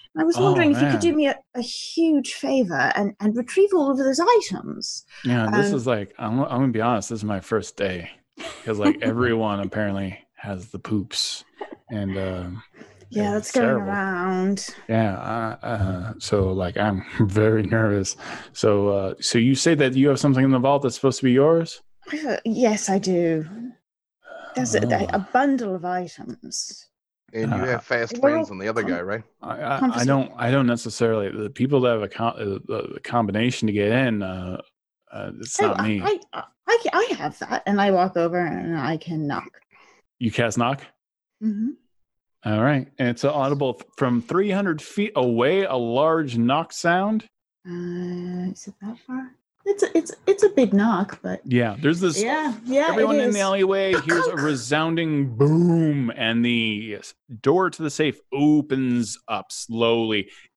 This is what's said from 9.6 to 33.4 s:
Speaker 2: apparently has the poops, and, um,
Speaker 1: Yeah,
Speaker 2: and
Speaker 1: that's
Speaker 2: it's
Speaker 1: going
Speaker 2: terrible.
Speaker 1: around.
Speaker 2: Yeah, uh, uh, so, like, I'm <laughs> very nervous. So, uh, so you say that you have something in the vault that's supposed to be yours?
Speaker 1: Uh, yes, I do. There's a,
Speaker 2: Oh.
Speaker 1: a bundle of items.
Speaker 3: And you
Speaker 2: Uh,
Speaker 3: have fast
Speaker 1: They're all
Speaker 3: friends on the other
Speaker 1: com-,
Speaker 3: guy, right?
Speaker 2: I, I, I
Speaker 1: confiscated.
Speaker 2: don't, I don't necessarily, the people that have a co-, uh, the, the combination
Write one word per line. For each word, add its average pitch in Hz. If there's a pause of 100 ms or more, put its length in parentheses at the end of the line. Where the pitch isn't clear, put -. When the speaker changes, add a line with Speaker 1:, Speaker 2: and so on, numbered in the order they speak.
Speaker 2:
apparently 98 (160)
has 101
the 101
poops, - (460)
and, 98
um, 92 (460)
Speaker 1:
Yeah, 208
Speaker 2:
and 202
Speaker 1:
that's 208
Speaker 2:
it's -
Speaker 1:
going 233
Speaker 2:
terrible. 196
Speaker 1:
around. 190 (140)
Speaker 2:
Yeah, 110
uh, 110
uh, 101
so, 95
like, 92
I'm 104
<laughs> -
very 107
nervous. 101 (360)
So, 101
uh, 98
so -
you 127
say 165
that 131
you 135
have 135
something 135
in 135
the 131
vault 135
that's 123
supposed 135
to -
be 123
yours? 160 (320)
Speaker 1:
Uh, 294
yes, 220
I 196
do. 170 (1080)
There's 233
a, -
Speaker 2:
Oh. -
Speaker 1:
a 202 (140)
bundle 247
of 170
items. - (440)
Speaker 3:
And 113
you 98
Speaker 2:
Uh, -
Speaker 3:
have -
fast 120
Speaker 1:
They're 240 (120)
all 311
Speaker 3:
friends 294
on 185
the 101
other 113
Speaker 1:
com-, 95
Speaker 3:
guy, 87
right? 107 (200)
Speaker 2:
I, - (120)
I, 143
I -
Speaker 1:
confiscated. 135
Speaker 2:
don't, 139
I 120
don't 135
necessarily, 113
the 107
people 135
that 123
have 110
a 98
co-, -
uh, 113 (220)
the, -
the -
combination 113